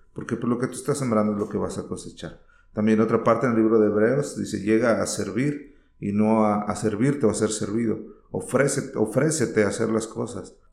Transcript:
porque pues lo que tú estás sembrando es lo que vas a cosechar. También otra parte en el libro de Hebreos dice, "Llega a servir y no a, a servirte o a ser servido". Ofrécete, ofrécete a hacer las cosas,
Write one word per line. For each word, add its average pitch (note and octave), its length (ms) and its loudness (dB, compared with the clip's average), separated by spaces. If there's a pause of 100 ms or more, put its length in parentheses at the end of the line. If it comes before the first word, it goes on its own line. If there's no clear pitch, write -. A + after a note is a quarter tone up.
(140)
porque A2+ 220 -6
pues A#2 140 -2
lo A#2+ 80 0
que B2 80 -2
tú B2 80 -4
estás - 240 -4
sembrando G#2+ 360 2
es G#2 40 -4
lo G#2 120 -2
que G2+ 100 -4
vas F#2 180 -4
a F2+ 100 -8
cosechar. F2 540 -12 (320)
También A2 280 4
otra A2+ 220 2
parte A#2 220 2
en B2 60 2
el A2 80 2
libro A2 200 6
de G#2+ 60 6
Hebreos A2 500 2
dice, G2+ 280 -6
"Llega A2 360 2
a G2 60 -2
servir A#2 680 -4 (240)
y G2+ 120 -4
no G#2+ 320 4
a, G#2 200 2
a G#2 120 -4
servirte A2+ 520 2
o - 20 4
a G2+ 60 0
ser G#2+ 160 0
servido". G#2 480 -2 (320)
Ofrécete, - 680 -2
ofrécete A2+ 680 0
a G2 40 2
hacer G#2+ 240 -2
las A2 160 -2
cosas, G#2+ 480 -10 (180)